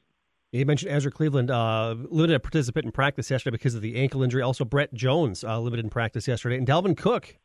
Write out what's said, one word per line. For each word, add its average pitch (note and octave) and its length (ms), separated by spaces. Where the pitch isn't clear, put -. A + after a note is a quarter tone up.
You C3 160
mentioned D3 260
Ezra C#3+ 180
Cleveland, C#3 400
uh, A2+ 480
limited D#3+ 360
a B2+ 60
participant A#2+ 460
in A2+ 60
practice C#3 360
yesterday B2 280
because A#2+ 180
of A2 80
the A2+ 140
ankle C3 260
injury. B2+ 180
Also, B2+ 240
Brett C#3 300
Jones, B2+ 480
uh, A2+ 160
limited A#2 260
in G#2+ 60
practice A#2 380
yesterday. A#2+ 280
And B2+ 100
Dalvin E3+ 300
Cook, - 480